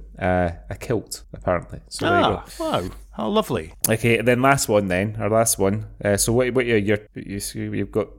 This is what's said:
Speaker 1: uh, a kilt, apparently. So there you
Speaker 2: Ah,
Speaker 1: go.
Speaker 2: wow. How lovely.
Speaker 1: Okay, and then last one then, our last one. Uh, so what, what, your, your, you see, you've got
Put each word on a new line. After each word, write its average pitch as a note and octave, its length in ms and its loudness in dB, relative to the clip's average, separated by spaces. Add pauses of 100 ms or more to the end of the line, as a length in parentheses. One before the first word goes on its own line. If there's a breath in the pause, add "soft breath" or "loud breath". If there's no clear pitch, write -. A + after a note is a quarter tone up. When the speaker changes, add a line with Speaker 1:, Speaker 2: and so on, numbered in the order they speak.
(220)
Speaker 1:
uh, F2+ 280 2 (200)
a A2 60 -6
kilt, - 480 -6 (100)
apparently. F2+ 540 -4
So - 220 -4
there F4 100 4
you D4 60 4
Speaker 2:
Ah, G2 200 0 (120)
Speaker 1:
go. E4 80 -4
Speaker 2:
wow. C3+ 240 -2 (220)
How G#3+ 180 -6
lovely. D3 440 -2 (140)
Speaker 1:
Okay, A2+ 320 2
and A2+ 80 0
then B2 140 4
last C3+ 260 4
one G#2 200 4
then, G2 300 0
our G#2+ 120 -2
last A2+ 280 2
one. G#2 280 0 (180)
Uh, G2+ 140 2
so A2+ 160 0
what, B2 200 2
what, B2 120 2
your, A#2 120 4
your, G#2 200 2 (180)
you - 240 -8
see, - 200 -10
you've G#2 320 -4
got G#2+ 160 0 (120)